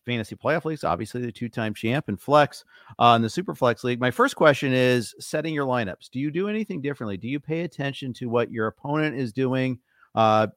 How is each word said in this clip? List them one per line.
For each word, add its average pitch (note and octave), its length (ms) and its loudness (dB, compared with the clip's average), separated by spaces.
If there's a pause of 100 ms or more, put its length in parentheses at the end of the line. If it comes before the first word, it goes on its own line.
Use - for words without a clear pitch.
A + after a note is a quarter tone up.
fantasy A2+ 320 -6
playoff D3+ 260 -2
leagues. D#3 220 -6
Obviously, G#2+ 360 -4
the A#2+ 120 -8
two-time A2 400 -6
champ B2 340 -4
and G2+ 120 -4
flex, D3 440 2 (340)
uh, A#2+ 200 8
in A2+ 40 2
the A2 80 0
super F3+ 240 -6
flex B2 300 0
league. B2 160 -2
My B2+ 100 0
first B3+ 280 0
question C#3+ 340 4
is B2+ 480 2
setting D#3 340 -6
your C#3+ 120 -2
lineups. A#2+ 440 -4
Do B2 100 -8
you D3 120 -4
do F3+ 160 -4
anything G#3 340 -6
differently? B2 360 -6
Do A2+ 100 -10
you C#3+ 140 -6
pay D#3+ 200 -6
attention C#3 520 -8
to B2 160 -8
what A#2 220 0
your A2 160 -2
opponent D3 500 -2
is B2 160 -4
doing? C3 460 -2 (360)
Uh, A2 420 4